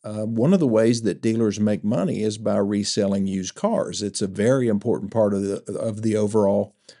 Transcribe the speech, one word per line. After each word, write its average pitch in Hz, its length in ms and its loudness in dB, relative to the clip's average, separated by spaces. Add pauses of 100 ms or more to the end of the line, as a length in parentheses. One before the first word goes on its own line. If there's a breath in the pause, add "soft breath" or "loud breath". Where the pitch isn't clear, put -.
Uh, 107 220 -6
one 117 260 2
of 196 80 6
the 147 80 2
ways 113 360 4
that - 180 -2
dealers 110 380 0
make 107 240 0
money 110 400 -2
is 107 160 -4
by 107 180 -2
reselling 101 680 0
used 95 260 -4
cars. 139 480 -2
It's 101 180 -6
a 104 80 -2
very 117 400 0
important 104 440 -2
part 107 200 2
of 101 120 0
the, 98 340 -6
of 110 240 -6
the 110 160 0
overall 101 580 2 (240 soft breath)